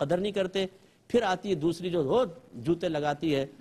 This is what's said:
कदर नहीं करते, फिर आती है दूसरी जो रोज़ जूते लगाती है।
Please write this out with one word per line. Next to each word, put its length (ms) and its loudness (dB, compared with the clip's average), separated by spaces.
कदर 180 0
नहीं 140 -2
करते, 360 0
फिर 120 4
आती 260 0
है 60 2
दूसरी 340 -2
जो 140 2
रोज़ 260 2
जूते 340 0
लगाती 420 0
है। 180 0